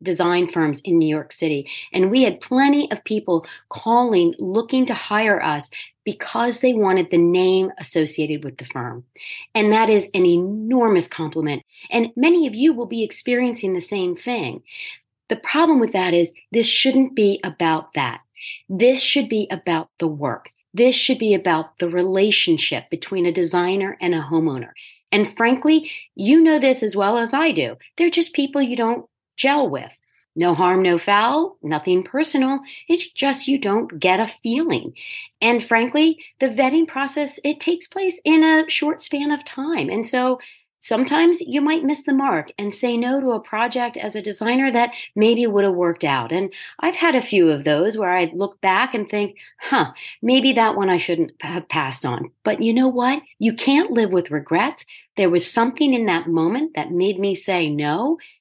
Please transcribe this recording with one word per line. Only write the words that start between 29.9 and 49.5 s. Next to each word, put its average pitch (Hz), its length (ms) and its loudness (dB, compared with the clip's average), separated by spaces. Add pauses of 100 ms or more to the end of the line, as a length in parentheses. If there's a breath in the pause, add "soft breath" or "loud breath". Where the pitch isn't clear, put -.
No 170 180 2
harm, 185 280 2
no 175 160 4
foul, 247 640 0
nothing 180 420 -2
personal. 269 560 0 (260 loud breath)
It's 339 240 -2
just 269 380 -4
you 277 100 2
don't 208 400 -2
get 185 220 2
a 214 80 -2
feeling. 233 640 -4 (480 loud breath)
And 226 240 2
frankly, 294 580 2 (160 loud breath)
the 262 100 0
vetting 262 380 2
process, 277 560 -6
it 294 160 -2
takes 359 300 -4
place 381 360 -4
in 320 200 6
a 311 260 4
short 302 300 -2
span 294 320 -4
of 294 120 -6
time. 269 460 -4
And 220 160 -4
so 254 320 0 (420 loud breath)
sometimes 294 600 2
you 285 200 -2
might 302 220 0
miss 285 220 -2
the 277 80 -2
mark 262 440 0
and 202 160 -6
say 240 240 -2
no 247 240 0
to 254 120 0
a 220 80 -2
project 233 560 -4
as 208 180 -10
a 214 80 -8
designer 240 480 0
that 240 220 0 (240 loud breath)
maybe 226 280 4
would 202 200 2
have 190 100 2
worked 175 300 -2
out. 131 260 -2
And 185 220 -4 (260 loud breath)
I've 349 160 -2
had 320 220 0
a 240 40 2
few 180 300 4
of 143 140 -2
those 175 340 0
where 180 180 0
I 170 160 0
look 190 280 -6
back 202 340 0
and 214 140 -4
think, 208 280 -4 (220 loud breath)